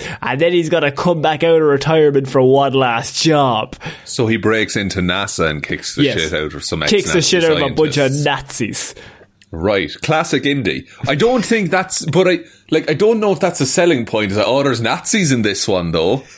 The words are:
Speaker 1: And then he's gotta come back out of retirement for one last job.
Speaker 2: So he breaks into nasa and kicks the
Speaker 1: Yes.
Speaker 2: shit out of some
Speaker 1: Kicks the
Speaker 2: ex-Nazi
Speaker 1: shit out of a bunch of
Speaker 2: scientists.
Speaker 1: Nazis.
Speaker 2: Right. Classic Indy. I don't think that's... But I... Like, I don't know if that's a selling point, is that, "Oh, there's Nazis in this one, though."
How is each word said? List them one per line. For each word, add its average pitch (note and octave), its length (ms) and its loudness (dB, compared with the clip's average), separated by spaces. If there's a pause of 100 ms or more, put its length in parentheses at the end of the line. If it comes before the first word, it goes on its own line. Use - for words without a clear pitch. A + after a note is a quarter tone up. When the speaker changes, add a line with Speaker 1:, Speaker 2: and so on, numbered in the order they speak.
(240)
Speaker 1:
And C3 180 -2
then F3 120 2
he's E3+ 160 2
gotta D3+ 220 0
come E3 300 0
back D#3 220 0
out E3 180 4
of D3+ 60 4
retirement C#3+ 600 4
for C3+ 140 2
one C3 320 4
last B2+ 500 0
job. C#3 520 2 (300)
Speaker 2:
So - 200 -2
he A2 120 2
breaks G#2+ 380 0
into G2 260 -2
nasa F2+ 500 -2
and D2 100 -6
kicks - 320 -8
the C#3+ 120 0
Speaker 1:
Yes. A2 140 -2
Speaker 2:
shit D#2+ 140 -4
out D2+ 220 -4
of - 80 -12
some - 180 -4
Speaker 1:
Kicks - 300 0
the F3+ 80 2
Speaker 2:
ex-Nazi - 20 2
Speaker 1:
shit F3 220 0
out D#3+ 180 2
of C#3 100 -2
a - 40 -8
bunch D3+ 220 0
of C3+ 140 2
Speaker 2:
scientists. C#3+ 140 -2
Speaker 1:
Nazis. C3 720 -4 (560)
Speaker 2:
Right. F2 380 -2 (120)
Classic D#3 440 -2
Indy. C3 400 -4 (220)
I - 80 0
don't A3+ 300 2
think G#3+ 260 0
that's... F#3 340 -2
But E3+ 220 2
I... F3 120 2 (320)
Like, D#3 180 0
I D#3 40 0
don't G#3+ 280 2
know G#3 100 2
if F3 80 -2
that's E3+ 220 -2
a C3+ 40 0
selling E3 400 2
point, G#2+ 260 -2
is G2+ 60 -2
that, G#2 100 2
"Oh, C3+ 160 2
there's B2 180 0
Nazis D3+ 500 0
in A#2+ 120 2
this G2+ 240 -2
one, F2+ 260 0
though." F2+ 300 0 (140)